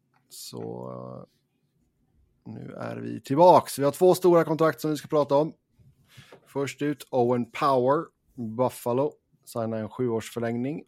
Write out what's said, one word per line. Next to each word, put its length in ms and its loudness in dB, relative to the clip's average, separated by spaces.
Så, 640 -14
eh, 340 -14
nu 220 -14
är 220 -10
vi 240 -10
tillbaks. 580 6
Vi 60 -2
har 80 2
två 220 6
stora 300 4
kontrakt 360 0
som 100 -2
vi 60 -2
ska 120 -14
prata 260 0
om. 200 2
Först 360 -6
ut, 280 -6
Owen 400 0
Power, 540 0
Buffalo, 560 -2
signar 340 -6
en 100 -6
sjuårsförlängning. 1000 -6